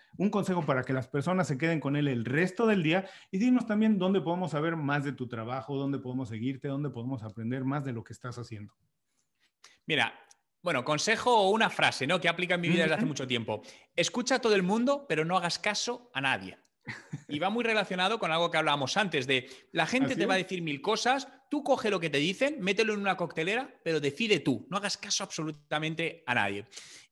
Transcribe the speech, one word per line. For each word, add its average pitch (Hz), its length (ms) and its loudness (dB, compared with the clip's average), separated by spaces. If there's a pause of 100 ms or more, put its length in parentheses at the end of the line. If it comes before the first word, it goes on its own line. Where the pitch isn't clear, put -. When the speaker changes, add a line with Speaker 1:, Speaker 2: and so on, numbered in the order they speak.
(180)
Speaker 1:
un 196 120 2
consejo 185 360 0
para 131 180 2
que - 100 -2
las 131 140 -2
personas 151 400 0
se 139 100 -2
queden 165 220 2
con 139 160 0
él 147 120 2
el 120 160 0
resto 175 420 0
del 208 160 4
día 175 260 2 (220)
y 190 80 -2
dinos 247 280 4
también 214 320 4
dónde 185 240 2
podemos 175 300 -2
saber 160 240 0
más 143 280 0
de 143 80 -2
tu 123 160 -6
trabajo, 123 480 -6
dónde 139 240 -2
podemos 127 300 -6
seguirte, 127 380 -6
dónde 139 220 -4
podemos 120 340 -8
aprender 113 400 -6
más 139 200 -2
de 135 80 -4
lo 113 120 -8
que 113 100 -16
estás 123 240 -12
haciendo. 104 360 -12 (1120)
Speaker 2:
Mira, 131 280 2 (480)
bueno, 147 220 0
consejo 214 500 2
o 196 160 6
una 214 200 4
frase, 135 360 2
¿no? 175 140 0
Que 170 80 0
aplica 175 280 0
en 175 40 -2
mi 170 80 0
vida 170 140 4
desde 160 140 2
hace 240 100 0
Speaker 1:
Ujú. - 0 -
Speaker 2:
mucho 139 200 -4
tiempo. 113 360 -2 (320)
"Escucha 240 420 0
a - 40 -2
todo 220 140 4
el 190 80 4
mundo, 247 460 2
pero 156 160 0
no 175 120 0
hagas 175 220 0
caso 208 560 -4
a 135 60 -2
nadie". 104 380 -2 (680)
Y 147 120 -4
va 185 100 2
muy 233 140 -2
relacionado 202 560 0
con 175 120 0
algo 165 180 2
que 160 80 2
hablábamos 143 380 2
antes, 160 300 2
de 127 240 2 (220)
la 160 140 2
gente 262 280 0
Speaker 1:
Así - 40 -2
Speaker 2:
te 202 80 2
va 190 80 2
a 190 40 4
Speaker 1:
es. 180 60 0
Speaker 2:
decir 185 180 -4
mil 143 200 -4
cosas, 233 460 0 (220)
tú 294 140 -2
coge 254 260 2
lo 190 100 0
que 160 100 -2
te 143 80 2
dicen, 226 420 0
mételo 208 340 2
en 202 60 -2
una 190 160 0
coctelera, 175 680 -4
pero 160 160 2
decide 165 400 2
tú, 127 300 0
no 185 80 -2
hagas 196 200 -4
caso - 260 -4
absolutamente 156 1000 -4
a 123 100 0
nadie. 101 320 0 (440)